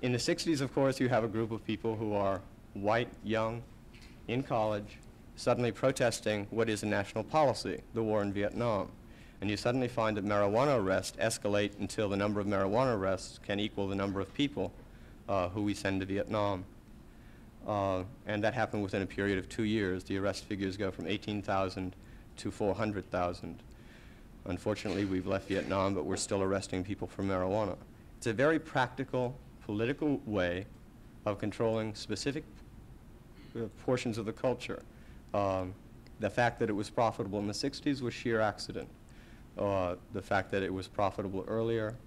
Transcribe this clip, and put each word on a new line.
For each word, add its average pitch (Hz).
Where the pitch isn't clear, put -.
In 127
the 123
sixties, 156
of 135
course, 135
you 127
have 120
a 117
group 110
of 107
people 110
who 107
are 98
white, 107
young, 110
in 120
college, 107
suddenly 120
protesting 110
what 113
is 107
a 110
national 104
policy, 131
the 113
war 107
in 101
Vietnam. 101
And 98
you 104
suddenly 127
find 110
that 101
marijuana 104
arrests 95
escalate 104
until 104
the 98
number 101
of 101
marijuana 104
arrests 95
can 101
equal 101
the 98
number 98
of 92
people, 120
uh, 95
who 101
we 104
send 98
to 95
Vietnam. 101
Uh, 98
and 104
that 107
happened 110
within 98
a 95
period 98
of 92
two -
years. 101
The 98
arrest 98
figures 95
go 98
from 90
eighteen 101
thousand 95
to -
four 98
hundred 104
thousand. 90
Unfortunately, 98
we've 92
left 95
Vietnam, 95
but 85
we're 92
still 98
arresting 95
people 95
for -
marijuana. 95
It's -
a 117
very 143
practical, 127
political 127
way 92
of 101
controlling 110
specific, 139
uh, 117
portions 120
of 104
the 110
culture. -
Um, 95
the 104
fact 120
that 113
it 107
was 101
profitable 110
in 101
the 104
sixties 139
was 117
sheer 113
accident. 101
Uh, 95
the 95
fact 98
that 98
it 92
was 90
profitable 98
earlier 113